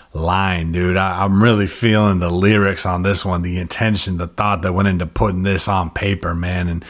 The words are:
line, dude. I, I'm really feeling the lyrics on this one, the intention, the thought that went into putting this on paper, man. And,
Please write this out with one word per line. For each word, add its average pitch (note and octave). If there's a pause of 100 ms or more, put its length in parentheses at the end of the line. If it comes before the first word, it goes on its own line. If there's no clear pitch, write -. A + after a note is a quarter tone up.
(140)
line, F2
dude. F2+
I, F#2+
I'm G2
really A2
feeling G#2+
the F2
lyrics G2
on F2+
this F#2+
one, F2
the F2+
intention, F#2+
the F2
thought G2+
that F#2+
went G2
into F2
putting F#2
this F#2+
on F#2
paper, F2+
man. F2+
And, E2